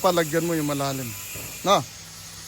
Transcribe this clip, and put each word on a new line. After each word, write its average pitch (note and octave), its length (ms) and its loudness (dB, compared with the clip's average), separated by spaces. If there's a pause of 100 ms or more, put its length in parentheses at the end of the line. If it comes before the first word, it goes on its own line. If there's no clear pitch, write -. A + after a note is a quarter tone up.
pa, F#3+ 80 6
lagyan E3 320 4
mo E3+ 160 2
yung D3 100 0
malalim. C#3 380 -2 (560)
Na? - 160 6 (680)